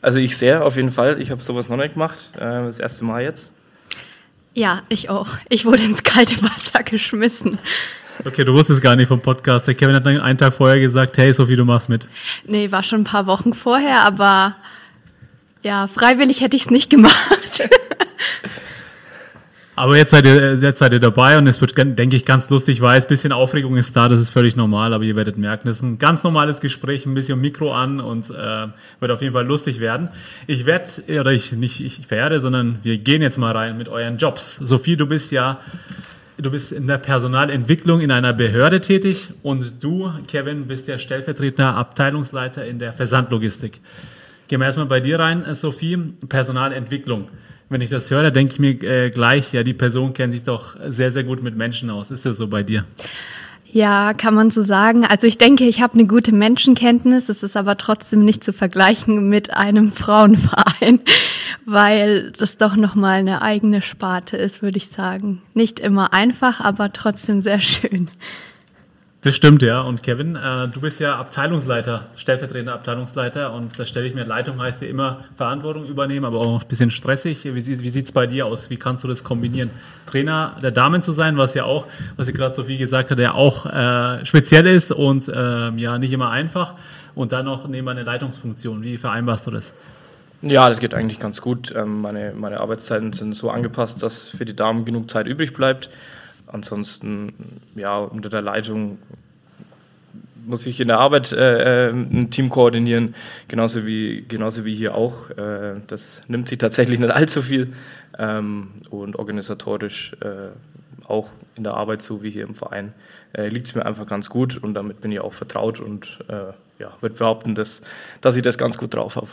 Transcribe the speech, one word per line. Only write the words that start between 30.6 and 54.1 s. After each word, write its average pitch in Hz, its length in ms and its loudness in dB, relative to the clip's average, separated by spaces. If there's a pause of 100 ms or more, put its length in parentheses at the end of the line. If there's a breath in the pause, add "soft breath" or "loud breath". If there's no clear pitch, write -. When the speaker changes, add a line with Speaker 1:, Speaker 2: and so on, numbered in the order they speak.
Speaker 3:
werd, 180 420 -2
oder 143 220 2
ich, 127 220 0
nicht, 123 260 -4
ich - 320 -10
werde, 143 280 0
sondern 123 440 -2
wir 113 160 -2
gehen 143 240 2
jetzt 135 160 -2
mal 117 120 0
rein 113 240 -4
mit 117 140 -12
euren 117 300 -6
Jobs. - 380 -4
Sophie, 135 380 0
du 147 120 0
bist 151 240 -4
ja, 131 280 -2 (800 loud breath)
du 135 140 -6
bist 139 200 -8
in 143 140 -8
der 135 140 -2
Personalentwicklung 139 1000 0
in 147 100 2
einer 123 220 2
Behörde 123 460 2
tätig 190 500 0 (120)
und 127 420 -6
du, 175 300 -4 (140)
Kevin, 143 400 -8
bist 131 200 -10
ja 131 120 -8
stellvertretender 135 720 -2
Abteilungsleiter 131 920 -4
in 120 140 -10
der 117 160 -10
Versandlogistik. 117 880 -4 (680 loud breath)
Gehen 135 100 -2
wir 131 60 0
erstmal 143 200 -2
bei 131 140 2
dir 143 200 -2
rein, 165 240 -2
äh, 151 120 -8
Sophie, 160 420 -6 (320)
Personalentwicklung. 131 1000 -4 (400 soft breath)
Wenn 131 120 -4
ich 117 80 -6
das 127 220 -4
höre, 151 180 4
denke 135 240 2
ich - 60 -16
mir, 139 240 2
äh, 123 260 0
gleich, 123 420 0
ja, 120 120 0
die 120 100 -2
Person 127 400 -2
kennt 127 180 -4
sich 120 120 -8
doch 120 320 -8 (140)
sehr, 127 200 0
sehr 131 140 -4
gut 127 180 -6
mit 117 160 -8
Menschen 117 320 -6
aus. 101 220 -10
Ist 117 120 -14
das 117 140 -4
so 110 80 -6
bei 104 160 -4
dir? 104 240 -4 (800 loud breath)
Speaker 2:
Ja, 208 480 2